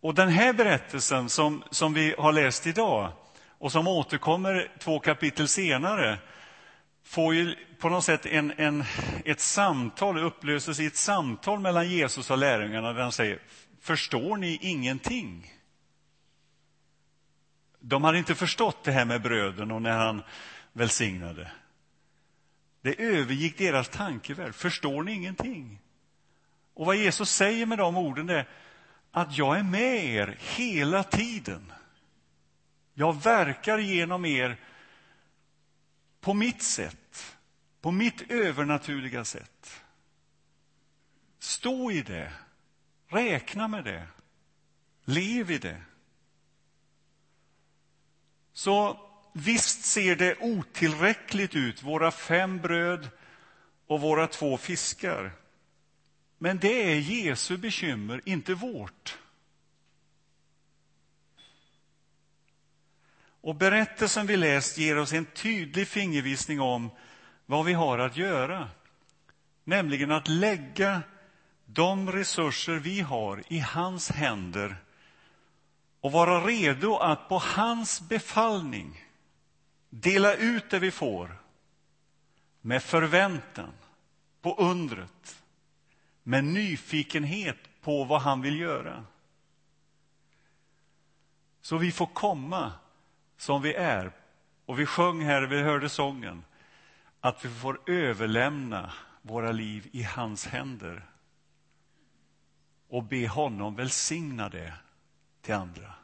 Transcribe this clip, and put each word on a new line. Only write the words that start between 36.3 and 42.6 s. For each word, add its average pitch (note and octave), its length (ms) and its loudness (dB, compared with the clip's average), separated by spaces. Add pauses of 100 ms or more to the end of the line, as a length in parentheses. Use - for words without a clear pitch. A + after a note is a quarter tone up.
mitt A3+ 300 0
sätt, - 760 -6 (440)
på E3 100 -2
mitt A3+ 400 -2
övernaturliga C#3+ 920 -2
sätt. - 580 -14 (1600)
Stå B3+ 520 -4
i E3 100 -2
det, E2 320 -8 (720)